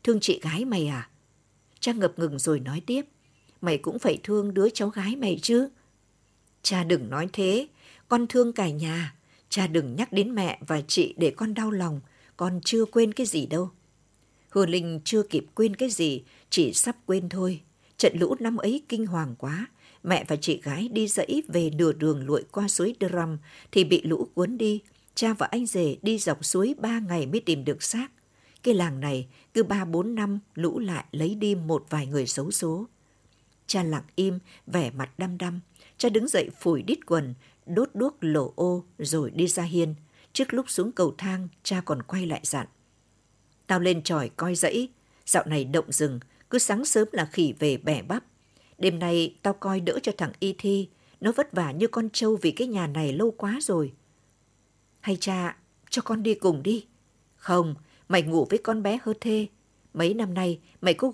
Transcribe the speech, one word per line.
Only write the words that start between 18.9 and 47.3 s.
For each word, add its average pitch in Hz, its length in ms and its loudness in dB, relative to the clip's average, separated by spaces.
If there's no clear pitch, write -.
hoàng 160 320 -4
quá, 160 300 -6
mẹ 175 240 0
và 151 80 0
chị 151 280 -2
gái 151 240 -4
đi 220 200 -2
dãy 269 400 -2
về 165 220 0
nửa 151 240 4
đường 151 340 0
lội 143 240 0
qua 202 160 -2
suối 196 320 0
Drum 170 380 -2
thì 190 120 8
bị 175 180 4
lũ 165 320 0
cuốn 180 240 -2
đi. 214 240 0
Cha 226 180 0
và - 140 -2
anh 240 180 -2
rể 170 360 0
đi 220 160 0
dọc - 280 -2
suối 214 340 2
ba 226 200 -2
ngày 175 260 -2
mới 170 140 -2
tìm 151 260 0
được 147 180 -2
xác. 247 240 -2
Cái 247 100 4
làng 170 260 0
này 135 280 -2
cứ 226 100 4
ba 196 220 0
bốn 180 300 0
năm 202 240 -2
lũ 170 240 -2
lại 185 320 -4
lấy 160 240 -2
đi 208 200 0
một 160 340 -2
vài 147 180 -2
người 135 200 -2
xấu 180 240 -4
số. 180 340 -2
Cha 190 160 0
lặng 156 200 -2
im, 185 240 0
vẻ 165 240 0
mặt 131 280 -8
đăm 180 180 -6
đăm. 175 220 -6
Cha 240 120 2
đứng 220 180 2
dậy - 220 0
phủi 165 220 2
đít 202 240 -2
quần, 143 280 0
đốt 190 280 0
đuốc 254 280 -2
lổ 151 340 0
ô 180 280 0
rồi 147 320 -2
đi 175 160 0
ra 175 160 -2
hiên. 165 320 0
Trước 262 200 0
lúc 254 160 -2
xuống 202 220 0
cầu 156 260 0
thang, 185 300 -4
cha 185 220 -2
còn 135 180 -2
quay 185 220 -4
lại 156 180 -4
dặn: 135 240 -4
"Tao 185 120 2
lên 175 240 2
chòi 147 260 0
coi 175 260 -2
dãy, 233 340 2
dạo - 200 4
này 151 200 0
động 151 260 0
rừng, 139 280 0
cứ 247 100 2
sáng 226 260 0
sớm 214 260 4
là 170 140 2
khỉ 151 340 2